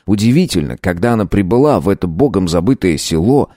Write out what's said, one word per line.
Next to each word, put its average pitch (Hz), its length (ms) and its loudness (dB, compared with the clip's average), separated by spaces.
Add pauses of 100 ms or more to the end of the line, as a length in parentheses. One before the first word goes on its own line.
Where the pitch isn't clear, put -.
Удивительно, 101 720 0
когда 98 380 -2
она 107 100 0
прибыла 101 560 2
в 78 80 -2
это 95 180 -2
богом 92 400 0
забытое 87 520 0
село, 101 580 0